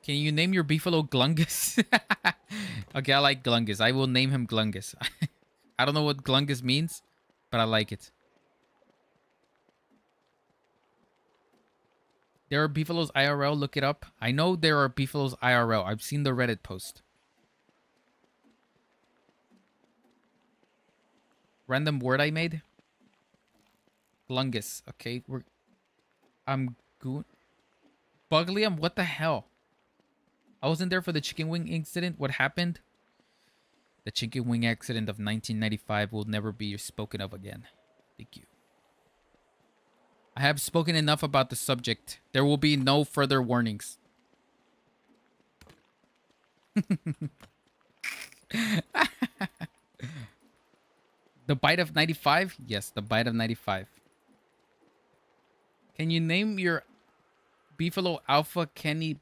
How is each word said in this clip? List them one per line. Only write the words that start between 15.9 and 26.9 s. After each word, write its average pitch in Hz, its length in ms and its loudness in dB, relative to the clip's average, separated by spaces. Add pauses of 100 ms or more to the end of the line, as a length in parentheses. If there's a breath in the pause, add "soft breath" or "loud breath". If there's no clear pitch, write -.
seen 147 180 -4
the 139 100 0
Reddit 120 300 0
post. - 400 -14 (4000)
Random 147 320 0
word 127 240 2
I 151 80 2
made. 160 320 -4 (1700)
Glungus. 127 580 -2
Okay, 123 400 -8
we're... 131 140 -6 (1040)
I'm 131 300 -2 (260)